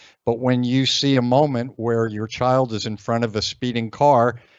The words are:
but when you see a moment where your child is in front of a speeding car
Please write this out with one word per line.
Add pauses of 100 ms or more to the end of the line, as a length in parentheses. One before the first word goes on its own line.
(260)
but
when
you
see
a
moment
where
your
child
is
in
front
of
a
speeding
car (180)